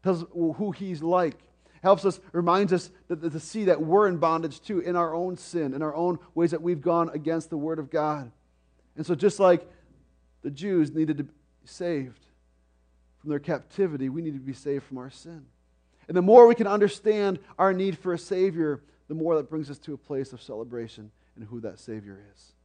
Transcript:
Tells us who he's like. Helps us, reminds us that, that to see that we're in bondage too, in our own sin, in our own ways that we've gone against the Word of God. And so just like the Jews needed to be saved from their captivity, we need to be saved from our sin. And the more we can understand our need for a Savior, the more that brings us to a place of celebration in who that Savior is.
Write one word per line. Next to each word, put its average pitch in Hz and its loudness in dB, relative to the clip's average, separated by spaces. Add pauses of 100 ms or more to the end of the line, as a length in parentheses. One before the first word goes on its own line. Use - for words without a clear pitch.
Tells 175 -2
us - -14
who 175 -2
he's 180 -8
like. 170 0 (480)
Helps 190 4
us, - 0 (100)
reminds 175 2
us - -2 (200)
that, 175 -4
that 160 -6
to 160 -8
see 214 -6
that 156 4
we're 190 4
in 175 -2
bondage 160 0
too, 196 -4
in 175 -4
our 170 0
own 175 -4
sin, 151 -6
in 143 -6
our 151 -4
own 170 -2 (160)
ways 165 2
that 160 -6
we've 170 -2
gone 170 0
against 156 -6
the 165 -6
Word 156 -4
of 139 -10
God. 151 -4 (640)
And 156 -8
so 170 -2
just 185 2
like 180 4 (720)
the 156 -8
Jews 156 -2
needed 156 -2
to 143 -8
be - -20 (320)
saved 147 -8 (960)
from 151 -8
their 143 -2
captivity, 147 -4
we 143 -6
need 156 -8
to 135 -12
be 131 -12
saved 139 -6
from 131 -14
our 127 -14
sin. 160 -20 (640)
And 165 -6
the 180 4
more 233 12
we 233 8
can 190 0
understand 208 0 (180)
our 185 4
need 185 -2
for 180 -4
a 165 -4
Savior, 165 -2 (280)
the 156 -8
more 160 0
that 147 -2
brings 156 -8
us 139 -14
to 151 -14
a 131 -12
place 135 -8
of 127 -18
celebration 113 -12 (240)
in 113 -18
who 117 -14
that 107 -12
Savior 101 -14 (160)
is. - -20 (120)